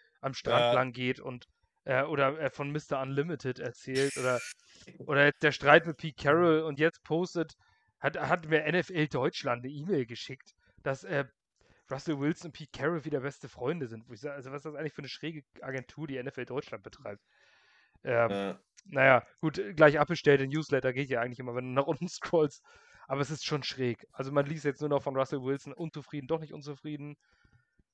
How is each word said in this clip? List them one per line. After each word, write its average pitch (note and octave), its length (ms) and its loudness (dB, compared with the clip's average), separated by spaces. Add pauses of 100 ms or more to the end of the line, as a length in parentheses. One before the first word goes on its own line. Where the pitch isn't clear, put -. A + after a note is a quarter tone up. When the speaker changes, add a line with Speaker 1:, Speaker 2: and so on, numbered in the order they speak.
(220)
Speaker 1:
am C3+ 120 -4
Strand A#2+ 260 2
Speaker 2:
Ja. A#2+ 120 4
Speaker 1:
lang B2+ 200 2
geht B2+ 280 -4
und, B2 260 -12 (380)
äh, C3 180 0
oder D3 340 0
er D3+ 140 -2
von C#3+ 220 -6
Mister D3 280 -4
Unlimited C#3 600 -4
erzählt C3+ 560 -2
oder, B2+ 240 0 (460)
Speaker 2:
<laughs> - 200 -18
Speaker 1:
oder C#3+ 200 4
jetzt - 180 2
der D3 80 4
Streit D3+ 340 6
mit E3 120 -6
Pete D#3 220 -8
Carroll D#3+ 420 6
und D3 180 -4
jetzt D#3+ 240 0
postet, E3 500 -2 (460)
hat, D3 180 -2
hat D#3 300 0
mir D#3 160 4
N D#3 100 0
F F3+ 160 0
L D#3 160 2
Deutschland B2 580 -2
eine C3+ 80 -8
E-Mail D3+ 320 -2
geschickt, - 520 -12 (260)
dass, C3+ 220 -4
äh, C#3+ 220 -2 (640)
Russell C#3 300 -4
Wilson D#3 300 -2
und C#3+ 60 -14
Pete - 220 -16
Carroll D#3 280 -2
wieder D3 160 -2
beste C#3 280 -10
Freunde C#3 380 -4
sind. A2+ 220 -12
Wo B2 60 -14
ich G#2+ 60 -16
sag, C#3+ 140 -10
also C3 160 -12
was C#3 60 -10
ist C#3 80 -12
das D3+ 100 -10
eigentlich D3 200 -6
für - 80 -10
eine C3+ 60 -12
schräge D3+ 360 -10 (160)
Agentur, C3+ 480 -10
die C3+ 80 -6
N B2+ 100 -6
F - 120 -8
L B2 60 -4
Deutschland A#2+ 380 -8
betreibt? G#2 400 -12 (800)
Ähm, A#2 280 4
Speaker 2:
Ja. G2 300 -4 (240)
Speaker 1:
naja, C3+ 420 6 (140)
gut, D#3+ 200 -2 (140)
gleich D3+ 240 8
abbestellt, D3 420 4
der C3+ 80 0
Newsletter C3+ 440 0
geht C3 160 -2
ja B2 120 0
eigentlich B2 180 -4
immer, B2 160 -8
wenn B2+ 100 -4
du B2+ 80 -8
nach C#3 140 2
unten E3 220 -4
<laughs> - 0 -
scrollst. - 540 0 (460)
Aber C3+ 120 -2
es C3+ 100 -2
ist D3+ 140 -8
schon C#3+ 180 -4
schräg. B2 500 -4
Also C3+ 200 -8
man C#3+ 140 2
liest D3+ 180 -6
jetzt C#3+ 160 -2
nur D3 100 -2
noch C#3+ 120 2
von C3+ 140 -2
Russell C3+ 260 0
Wilson, C#3 300 -4
unzufrieden, D3 540 -10
doch D#3+ 140 -2
nicht D3 120 -14
unzufrieden. D3 640 -12 (760)